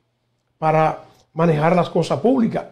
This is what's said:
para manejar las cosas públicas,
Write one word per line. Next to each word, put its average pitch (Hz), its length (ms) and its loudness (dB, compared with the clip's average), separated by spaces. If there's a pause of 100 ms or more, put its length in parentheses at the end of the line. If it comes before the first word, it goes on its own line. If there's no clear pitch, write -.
(600)
para 156 460 0 (280)
manejar 165 420 2
las 170 140 0
cosas 160 300 -2
públicas, 233 520 0